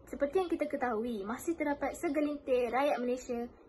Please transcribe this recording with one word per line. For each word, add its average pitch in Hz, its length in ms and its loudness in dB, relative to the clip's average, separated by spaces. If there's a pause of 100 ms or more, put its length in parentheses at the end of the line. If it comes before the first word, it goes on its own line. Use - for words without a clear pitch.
seperti 285 380 0
yang 339 80 -2
kita 302 160 0
ketahui, 233 560 -2
masih 254 340 -4
terdapat 285 400 0
segelintir 285 720 2
rakyat 262 300 4
Malaysia 247 400 -2 (280)